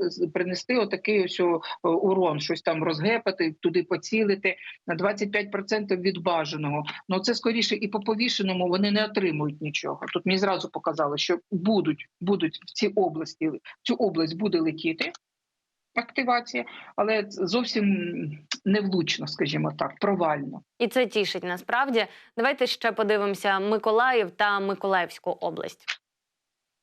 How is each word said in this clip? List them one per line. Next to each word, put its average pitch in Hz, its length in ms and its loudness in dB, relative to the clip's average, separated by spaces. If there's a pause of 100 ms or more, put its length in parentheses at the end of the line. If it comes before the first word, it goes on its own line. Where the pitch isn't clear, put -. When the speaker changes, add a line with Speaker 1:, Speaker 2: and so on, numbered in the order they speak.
Speaker 1:
з-, 175 260 0
принести 180 500 -2
отакий 208 480 2
ось 180 160 -4
о-, 170 200 2 (220)
о-, 170 100 2
урон, 185 480 2
щось 151 220 -4
там 160 220 0
розгепати, 170 760 0
туди 175 220 2
поцілити 196 760 0 (300)
на 175 80 -2
двадцять 202 380 0
п'ять 202 180 -2
процентів 202 500 0
від 180 180 -6
бажаного. 156 640 0 (260)
Ну, 190 120 0
це 226 140 0
скоріше 226 420 0
і 208 120 -4
по 208 120 -2
повішеному 202 680 0
вони 196 220 2
не 214 140 4
отримують 160 560 0
нічого. 151 400 -6 (120)
Тут - 140 -2
мені 190 120 2
зразу 185 320 0
показали, 151 480 -2
що 175 200 0 (120)
будуть, 180 560 0 (140)
будуть 175 460 0
в - 60 -20
цій - 160 0
області, 160 600 -2
в 143 120 -4 (220)
цю 240 120 0
область 165 440 0
буде 180 220 2
летіти 160 520 -2 (840)
активація, 240 680 -2 (320)
але 208 280 2
це 190 220 -4
зовсім 226 380 0 (800)
невлучно, 190 640 2
скажімо 151 520 -2
так, 139 220 -4
провально. 170 640 0 (160)
Speaker 2:
І 240 100 0
це 254 180 2
тішить 190 380 -2
насправді. 220 600 0 (300)
Давайте 254 300 2
ще 233 260 0
подивимося 202 680 2
Миколаїв 214 720 2
та 202 300 0
Миколаївську 190 720 0
область. - 540 -6 (1000)